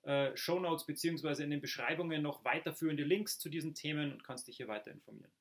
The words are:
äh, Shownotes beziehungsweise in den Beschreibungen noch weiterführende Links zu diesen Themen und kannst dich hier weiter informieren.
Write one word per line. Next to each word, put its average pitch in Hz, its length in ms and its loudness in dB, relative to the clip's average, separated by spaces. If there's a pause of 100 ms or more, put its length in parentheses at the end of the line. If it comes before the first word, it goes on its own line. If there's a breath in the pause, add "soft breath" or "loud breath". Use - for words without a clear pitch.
äh, 139 340 4
Shownotes 170 480 2
beziehungsweise 151 600 0
in 147 60 -2
den 143 100 0
Beschreibungen 156 600 0
noch 147 240 0
weiterführende 156 600 2
Links 202 340 2
zu - 100 -6
diesen 156 280 -2
Themen 151 340 0
und - 140 -14
kannst 127 240 -8
dich 120 80 -16
hier 120 100 -8
weiter 107 240 -6
informieren. - 400 -18 (100)